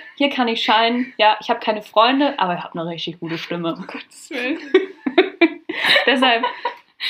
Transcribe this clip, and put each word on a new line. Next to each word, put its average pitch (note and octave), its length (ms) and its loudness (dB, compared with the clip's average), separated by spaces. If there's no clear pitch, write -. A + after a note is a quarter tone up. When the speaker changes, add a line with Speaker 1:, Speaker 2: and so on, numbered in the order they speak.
Speaker 1:
hier C#4+ 120 0
kann B3+ 200 -2
ich A3+ 140 -4
scheinen. A#3+ 540 2
Ja, G#3+ 220 4
ich - 100 -4
hab A#3 120 -2
keine G#3+ 200 -2
Freunde, C4+ 580 2
aber F3 160 0
ich D#3 80 -6
hab - 120 -14
eine E3 120 -6
richtig E3 340 -8
gute E3 160 -6
Stimme.“ E3+ 360 -6
Speaker 2:
Um F#3 140 -12
Gottes - 440 -16
Willen. C4 280 -6
Speaker 1:
<laughs> - 1500 0
Deshalb B3+ 380 4